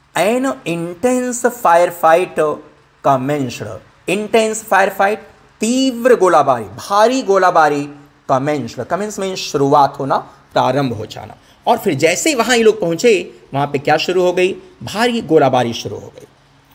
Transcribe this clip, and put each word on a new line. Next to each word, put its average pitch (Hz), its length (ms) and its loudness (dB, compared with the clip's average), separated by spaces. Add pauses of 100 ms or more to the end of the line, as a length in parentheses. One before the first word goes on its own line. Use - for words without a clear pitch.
(180)
an 233 280 0 (220)
intense 233 760 -4
firefight 170 1120 2 (520)
commenced, 135 560 -2 (460)
intense 214 560 -2
firefight, 202 520 0 (420)
तीव्र 240 560 2
गोलाबारी, 143 500 2
भारी 208 560 0
गोलाबारी, 170 680 2 (420)
commenced, 135 480 -2
commence 196 360 -6
means 190 200 -6
शुरुआत 139 640 0
होना, 139 180 -2 (360)
प्रारंभ 127 400 0
हो 104 120 -10
जाना। - 300 -16 (320)
और 233 100 2
फिर 190 160 -2
जैसे 165 360 0
ही 294 60 0
वहाँ 233 220 0
ये 226 60 2
लोग 220 180 4
पहुँचे, 175 520 0 (200)
वहाँ 139 140 -2
पे 135 120 -6
क्या 151 180 2
शुरू 180 260 0
हो 180 100 2
गई? 185 220 0 (280)
भारी 226 380 -4
गोलाबारी 127 520 2
शुरू 101 220 -10
हो 104 240 -16
गई। - 60 -20 (500)